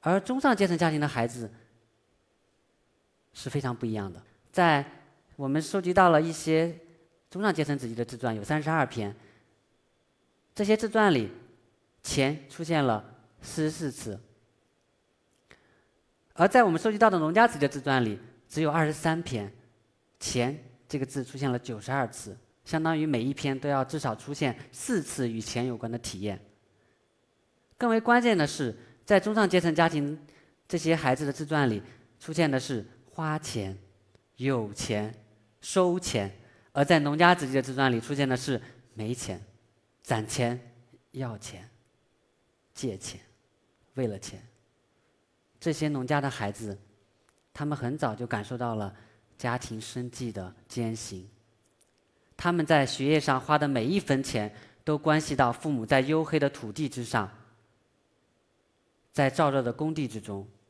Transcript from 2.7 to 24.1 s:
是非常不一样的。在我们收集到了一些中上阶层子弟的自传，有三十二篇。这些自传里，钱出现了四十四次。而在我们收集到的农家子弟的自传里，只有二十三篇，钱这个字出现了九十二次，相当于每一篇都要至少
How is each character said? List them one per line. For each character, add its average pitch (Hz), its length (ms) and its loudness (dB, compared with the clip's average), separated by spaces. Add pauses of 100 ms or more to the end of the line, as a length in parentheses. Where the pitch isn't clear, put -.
是 - 180 -10
非 147 100 -2
常 127 140 -4
不 117 100 -8
一 110 80 -2
样 101 200 -4
的。 87 100 -18 (300)
在 160 320 4 (500)
我 135 140 -6
们 147 120 0
收 190 200 -4
集 180 120 -2
到 185 180 8
了 151 100 8
一 165 100 0
些 160 460 0 (540)
中 185 120 -8
上 208 100 2
阶 151 120 0
层 143 120 -2
子 127 120 -6
弟 113 60 -8
的 117 100 -2
自 123 120 -12
传， 113 180 -2
有 104 100 -8
三 151 180 0
十 151 80 -2
二 156 160 2
篇。 104 280 -6 (1400)
这 208 100 -2
些 214 120 4
自 220 120 -2
传 208 240 6
里， 113 180 2 (720)
钱 143 460 0
出 - 140 -12
现 156 220 2
了 110 180 2 (380)
四 - 220 -6
十 156 80 0
四 156 200 -6
次。 104 300 -10 (2250)
而 175 120 6
在 240 160 8
我 208 80 6
们 165 100 2
收 220 120 0
集 208 60 -4
到 214 100 8
的 185 100 4
农 156 140 0
家 220 140 8
子 233 80 2
弟 147 60 -4
的 143 80 4
自 139 120 -4
传 131 240 2
里， 104 140 -2 (340)
只 151 80 -4
有 156 100 2
二 160 140 2
十 151 80 0
三 160 300 -2
篇， 104 280 -6 (680)
钱 127 420 -2 (240)
这 151 120 -6
个 131 80 -2
字 127 180 -6
出 127 140 -14
现 135 120 -2
了 123 80 0
九 113 220 -8
十 113 100 -10
二 135 180 0
次， - 280 -12 (300)
相 160 160 -2
当 160 140 0
于 156 100 0
每 131 180 0
一 135 80 -2
篇 135 260 -4
都 143 80 -6
要 139 160 0
至 131 160 -4
少 131 160 -2